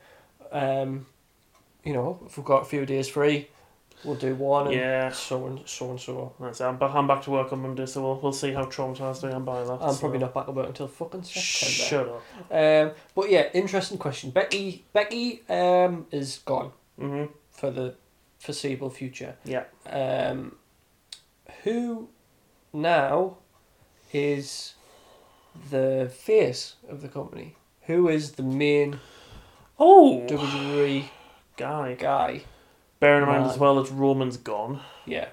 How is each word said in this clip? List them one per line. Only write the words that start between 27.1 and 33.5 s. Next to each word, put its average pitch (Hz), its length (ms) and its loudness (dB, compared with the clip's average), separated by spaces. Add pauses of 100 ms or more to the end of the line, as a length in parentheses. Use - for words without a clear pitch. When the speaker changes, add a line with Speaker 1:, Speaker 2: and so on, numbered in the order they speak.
Speaker 1:
Who 175 220 4
is 151 240 0
the 139 100 -8
main 143 560 2 (800)
Speaker 2:
Oh. 302 480 12
Speaker 1:
W 151 100 -2
W 143 480 0
E 139 260 -2 (460)
Speaker 2:
Guy. 135 380 -6
Speaker 1:
guy? 127 480 0 (580)
Speaker 2:
Bearing 143 220 8
in 143 60 2
mind 139 160 4
as 131 80 0